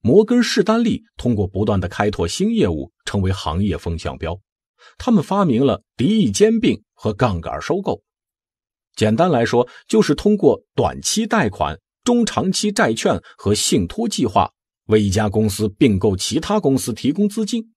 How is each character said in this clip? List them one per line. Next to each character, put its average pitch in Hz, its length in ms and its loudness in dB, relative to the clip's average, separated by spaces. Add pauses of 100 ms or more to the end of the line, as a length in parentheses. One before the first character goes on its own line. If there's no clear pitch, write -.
摩 180 240 6
根 240 160 2
士 - 220 0
丹 220 200 2
利 - 200 -2 (140)
通 123 180 -2
过 104 100 0
不 98 200 -4
断 104 140 0
的 92 100 -4
开 104 200 -2
拓 - 180 -2
新 208 280 -2
业 170 140 2
务， 76 240 -6 (120)
成 - 160 -4
为 95 120 0
行 82 280 -4
业 98 160 -2
风 82 220 -6
向 67 180 -8
标。 80 240 -8 (560)
他 - 140 -4
们 208 120 4
发 196 220 -2
明 135 220 2
了 110 160 0 (140)
敌 120 100 0
意 196 240 2
兼 220 300 2
并 175 200 0 (140)
和 - 180 -4
杠 98 280 -2
杆 65 200 -8
收 185 220 -4
购。 - 180 -6 (920)
简 107 200 0
单 165 140 2
来 120 160 2
说， 120 240 2 (200)
就 220 120 4
是 151 140 2
通 208 220 2
过 143 260 2 (120)
短 - 280 -2
期 220 240 -2
贷 196 240 0
款、 78 280 -6 (260)
中 240 200 2
长 185 260 -2
期 208 200 -2
债 175 240 0
券 117 260 -2 (160)
和 98 160 -2
信 - 360 0
托 226 200 -6
计 - 160 -2
划， 98 240 0 (380)
为 107 160 4
一 101 80 0
家 107 180 0
公 107 220 0
司 107 200 -4
并 101 280 2
购 98 180 0
其 107 220 -4
他 202 220 -2
公 135 180 0
司 - 140 -6
提 123 180 -2
供 202 180 0
资 214 160 -4
金。 220 320 -6